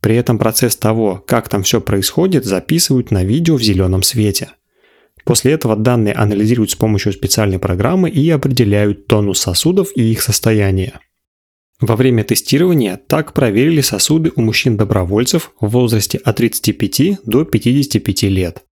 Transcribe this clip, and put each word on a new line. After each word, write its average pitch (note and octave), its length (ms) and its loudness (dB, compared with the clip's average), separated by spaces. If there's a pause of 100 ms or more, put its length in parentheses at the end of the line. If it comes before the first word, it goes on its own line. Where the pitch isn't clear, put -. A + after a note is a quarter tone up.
При A2 160 2
этом A#2+ 200 0
процесс A2 380 0
того, G#2+ 500 -2
как - 240 -2
там G2+ 140 -4
все G#2+ 180 0
происходит, D3 640 -2
записывают C3+ 680 -2
на F#2+ 100 0
видео D#3 320 0
в B2 80 0
зеленом F#2 400 0
свете. G#2+ 460 -2 (760)
После B2+ 280 2
этого B2+ 220 0
данные A2 380 2
анализируют G#2+ 600 2
с - 20 -4
помощью G#2+ 400 0
специальной G2+ 440 -2
программы C3+ 520 0
и D3+ 180 0
определяют A2+ 760 0
тонус G#2 340 0
сосудов F3 560 0
и B2 60 0 (100)
их A2+ 80 -4
состояние. G2 800 0 (800)
Во A2+ 160 0
время A#2+ 280 2
тестирования C3 840 0
так D3+ 260 -2
проверили C#3 480 2
сосуды D#3 560 0
у B2 60 0
мужчин-добровольцев G#2+ 1160 0
в G#2+ 100 -2
возрасте A2+ 500 0
от - 180 -2
тридцати G#2+ 380 0
пяти F3+ 500 0
до C3 220 0
пятидесяти B2+ 540 0
пяти G2 280 -2
лет. F#2 360 -4 (100)